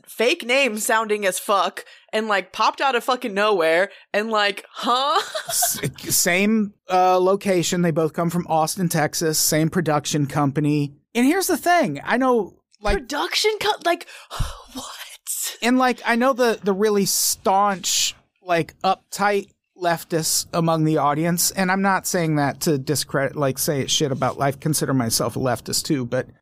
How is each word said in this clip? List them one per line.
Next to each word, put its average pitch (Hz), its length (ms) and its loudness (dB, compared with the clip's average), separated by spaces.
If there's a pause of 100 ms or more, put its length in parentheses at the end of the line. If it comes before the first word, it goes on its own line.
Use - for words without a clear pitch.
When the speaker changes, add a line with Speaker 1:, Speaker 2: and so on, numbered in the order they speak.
Speaker 1:
fake 339 380 0
name 247 320 0
sounding 208 480 0
as 180 120 0
fuck, 190 460 0 (300)
and, 220 160 -2
like, 190 240 -2
popped 240 260 0
out 277 160 2
of 226 80 0
fucking 247 300 -2
nowhere, 190 560 2 (240)
and, 214 180 -2
like, 202 400 0
huh? 269 480 0 (160)
<laughs> - 140 -10
Speaker 2:
S-, - 680 -4
same, 202 580 2 (160)
uh, 185 300 4
location. 185 640 2
They 175 100 2
both 160 220 0
come 170 160 -2
from 170 180 -4
Austin, 160 400 0
Texas. 156 500 0
Same 156 320 2
production 151 580 0
company. 147 680 0 (200)
And 240 120 2
here's 349 220 2
the 339 100 0
thing. 285 480 2
I 208 120 0
know, 247 440 0 (180)
like 208 200 0
Speaker 1:
Production 294 600 -2
co-, 403 100 0 (160)
like, 339 220 -2 (240)
<sighs> - 420 -8
what? 262 120 -12 (760)
Speaker 2:
And, 247 160 2
like, 254 280 0
I 233 100 2
know 254 180 2
the, 226 300 0
the 196 100 2
really 208 320 2
staunch, - 1120 0 (280)
like, 170 380 -2
uptight 202 720 -2 (300)
leftists 165 720 -2
among 165 300 2
the 156 140 2
audience, 156 540 0
and 185 200 -2
I'm 190 100 0
not 190 240 0
saying 160 300 0
that 139 260 0
to 151 160 2
discredit, 135 580 -2
like, 139 220 -2
say 143 300 -2
shit 143 240 0
about 131 260 -2
life, 139 220 -2
consider 147 340 0
myself 117 420 0
a - 40 -4
leftist - 460 -2
too, 135 200 -2
but 123 220 -4 (140)